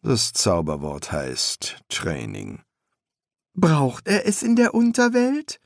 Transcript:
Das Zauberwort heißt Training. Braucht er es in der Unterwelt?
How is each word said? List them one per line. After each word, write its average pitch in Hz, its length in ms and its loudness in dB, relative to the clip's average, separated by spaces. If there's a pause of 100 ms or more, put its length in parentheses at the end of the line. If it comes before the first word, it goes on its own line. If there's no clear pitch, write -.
Das 113 280 0
Zauberwort 76 800 -2
heißt - 640 -6 (120)
Training. 52 720 -8 (920)
Braucht 151 520 2
er 196 200 2
es 202 160 -2
in 233 120 4
der 240 200 4
Unterwelt? 240 920 2